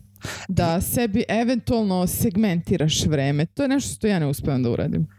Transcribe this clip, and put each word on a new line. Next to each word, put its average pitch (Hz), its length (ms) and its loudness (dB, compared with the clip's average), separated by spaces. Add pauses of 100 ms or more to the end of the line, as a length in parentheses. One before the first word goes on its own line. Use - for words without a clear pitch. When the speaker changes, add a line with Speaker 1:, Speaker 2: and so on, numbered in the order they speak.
(480)
Speaker 1:
Da 170 300 2
Speaker 2:
I- 185 60 -2
Speaker 1:
sebi 226 460 0
eventualno 220 760 0
segmentiraš 180 1000 0
vreme. 147 400 2
To - 160 -6
je 277 60 2
nešto 269 220 0
što - 160 -4
ja 202 120 2
ne 156 80 2
uspevam 139 360 -2
da 120 80 2
uradim - 360 0 (120)